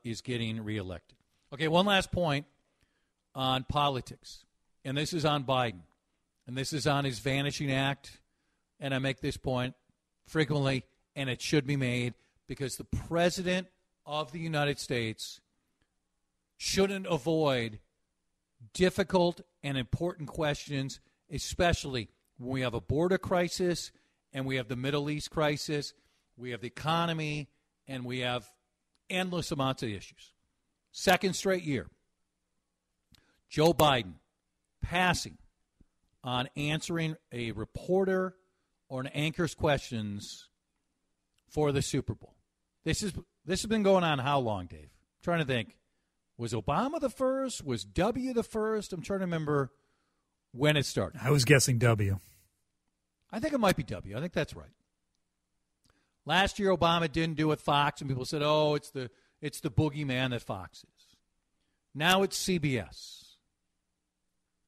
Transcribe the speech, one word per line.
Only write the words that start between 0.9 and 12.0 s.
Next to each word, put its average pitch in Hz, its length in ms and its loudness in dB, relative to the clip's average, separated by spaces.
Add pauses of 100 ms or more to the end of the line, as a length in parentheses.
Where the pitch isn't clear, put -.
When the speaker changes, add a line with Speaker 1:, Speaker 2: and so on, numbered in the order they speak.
Speaker 1:
Okay, 143 140 -2
one 175 180 4
last 196 260 2
point 147 360 0 (880)
on 131 300 0
politics, - 800 -2 (380)
and 135 140 -4
this 151 160 -2
is 156 120 0
on 147 180 2
Biden, 120 380 0 (680)
and 127 100 -8
this 135 160 -4
is 139 140 -2
on 143 180 2
his 127 140 -4
vanishing 139 520 -2
act, 135 480 -2 (600)
and 139 120 -4
I 135 60 0
make 131 240 -2
this 143 160 -2
point 127 380 -2 (500)
frequently, 139 580 0 (320)
and 135 140 -4
it 120 120 -4
should 143 260 2
be 143 100 0
made, 123 380 0 (320)